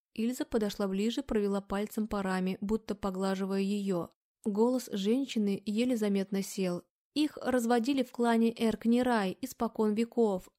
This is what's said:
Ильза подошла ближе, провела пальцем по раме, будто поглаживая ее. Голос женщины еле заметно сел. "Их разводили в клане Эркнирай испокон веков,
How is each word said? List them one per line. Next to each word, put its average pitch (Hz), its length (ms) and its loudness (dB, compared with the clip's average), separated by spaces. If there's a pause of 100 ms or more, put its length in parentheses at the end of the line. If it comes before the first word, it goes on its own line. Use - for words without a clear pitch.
(140)
Ильза 240 300 -2
подошла 208 420 -2
ближе, 208 360 -2
провела 202 380 0
пальцем 208 460 -4
по 208 160 -4
раме, 185 380 -2
будто 214 340 -2
поглаживая 190 680 -2
ее. 196 500 -2 (340)
Голос 233 480 2
женщины 208 720 0
еле 233 320 0
заметно 196 460 0
сел. 185 400 -4 (320)
"Их 294 280 0
разводили 247 600 2
в 247 100 -4
клане 233 440 4
Эркнирай 226 840 2
испокон 226 540 -2
веков, 220 540 0 (100)